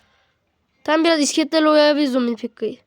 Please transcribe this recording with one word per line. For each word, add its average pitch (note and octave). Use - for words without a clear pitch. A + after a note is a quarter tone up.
Tam D#4
biraz E4
iskeletlerle D#4
oyalayabiliriz D4
o C4
mini A#3+
Pekka'yı. A3+